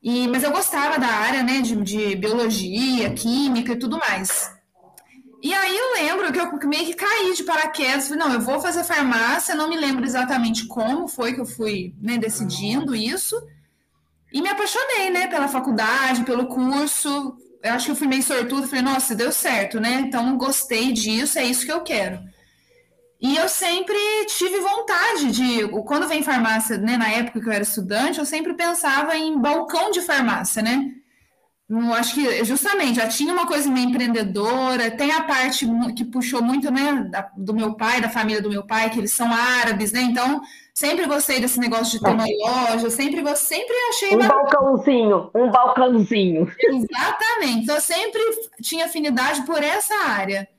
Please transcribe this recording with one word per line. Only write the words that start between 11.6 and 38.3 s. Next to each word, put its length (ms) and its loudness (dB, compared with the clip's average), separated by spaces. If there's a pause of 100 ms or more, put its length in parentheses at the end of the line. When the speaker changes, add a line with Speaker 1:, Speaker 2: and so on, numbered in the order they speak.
Speaker 1:
né, 160 -2
decidindo 800 -2
isso. 400 -4 (960)
E 80 -2
me 80 0
apaixonei, 600 -2
né, 180 0
pela 180 0
faculdade, 760 0
pelo 220 0
curso. 920 -2 (260)
Eu 120 0
acho 120 -2
que 60 -2
eu 40 -2
fui 120 0
meio 160 0
sortuda, 420 -2
falei, 160 -2
"Nossa, 320 0
deu 160 0
certo, 480 -2
né? 220 0
Então 360 0
gostei 560 0
disso, 460 0
é 60 0
isso 200 0
que 80 -4
eu 100 -2
quero." 360 -4 (1040)
E 140 2
eu 120 2
sempre 480 -2 (300)
tive 340 -2
vontade 680 0
de, 380 0 (160)
quando 240 -2
vem 160 0
farmácia, 520 0
né, 200 0
na 120 2
época 320 -2
que 80 -6
eu 40 0
era 100 0
estudante, 560 -2
eu 80 -2
sempre 280 -4
pensava 640 0
em 220 0
balcão 540 0
de 100 0
farmácia, 580 0
né? 320 0 (800)
Eu 240 2
acho 200 0
que, 300 2
justamente, 520 0
já 120 0
tinha 240 -2
uma 140 0
coisa 240 0
meio 180 2
empreendedora, 1000 0
tem 220 0
a 100 2
parte 420 0
mu-, 300 0
que 100 -4
puxou 380 -2
muito, 280 2
né, 400 0
da, 240 -6
do 200 -4
meu 200 0
pai, 240 0
da 120 -2
família 320 -2